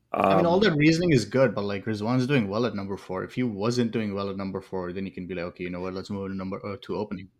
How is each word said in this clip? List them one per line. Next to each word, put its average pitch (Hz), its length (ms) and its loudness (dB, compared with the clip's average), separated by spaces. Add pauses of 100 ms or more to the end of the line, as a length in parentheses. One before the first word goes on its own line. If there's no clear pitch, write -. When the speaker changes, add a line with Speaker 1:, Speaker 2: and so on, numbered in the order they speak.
Speaker 1:
I - 260 4
mean, 175 100 6
all 170 80 4
Speaker 2:
Um, 190 60 4
Speaker 1:
that 208 120 6
reasoning 160 380 4
is 117 160 4
good, 127 280 4
but, 101 100 -4
like, 101 200 -4
Rizwan's 113 420 0
doing 127 220 2
well 107 160 0
at 104 100 -2
number 98 220 -6
four. 92 280 -6
If 98 100 -12
he 127 80 -2
wasn't 117 480 0
doing 107 240 -2
well 98 160 -4
at 95 80 -8
number 98 240 -4
four, 90 280 -6
then 98 140 -6
you 92 80 -8
can 92 140 -10
be 90 80 -8
like, 87 160 -4
"Okay, 90 140 -10
you 90 60 -6
know 87 100 -6
what? 92 120 -6
Let's 92 160 -8
move 98 220 -6
to 98 40 -6
number, 95 300 -6
uh, 101 160 -8
two 90 160 -6
opening." 95 320 -6 (120)